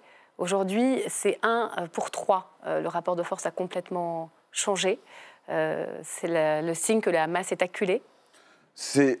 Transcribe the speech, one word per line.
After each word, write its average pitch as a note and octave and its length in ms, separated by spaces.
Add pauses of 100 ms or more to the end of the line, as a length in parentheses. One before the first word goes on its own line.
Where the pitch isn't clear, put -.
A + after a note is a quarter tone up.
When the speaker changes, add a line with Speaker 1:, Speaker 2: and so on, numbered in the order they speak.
(380)
Speaker 1:
Aujourd'hui, G3 720
c'est - 340
un, A#3 340
euh, F3 100
pour - 240
trois. - 560
Euh, D#3+ 140
le D#3 80
rapport E3+ 260
de F3 80
force - 220
a F3 60
complètement F3 800 (220)
changé. F#3+ 480 (500)
Euh, D#3+ 520
c'est - 260
la, D#3 340
le E3 100
signe G#3+ 300
que G3+ 80
le E3+ 80
Hamas E3+ 340
est F3 80
acculé. F#3 400 (800)
Speaker 2:
C'est, C3+ 400